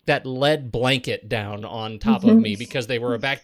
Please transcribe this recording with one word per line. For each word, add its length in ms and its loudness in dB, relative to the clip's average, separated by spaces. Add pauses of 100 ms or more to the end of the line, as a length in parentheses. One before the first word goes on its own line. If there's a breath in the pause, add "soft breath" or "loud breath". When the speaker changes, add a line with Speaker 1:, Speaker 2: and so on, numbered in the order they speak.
Speaker 1:
that 200 0
lead 460 0
blanket 560 0
down 380 -6
on 340 -8
top 240 2
of 60 6
Speaker 2:
Mm-hmm. 120 8
Speaker 1:
me 140 0
because 320 -6
they 100 -2
were 160 -2
about, 300 -4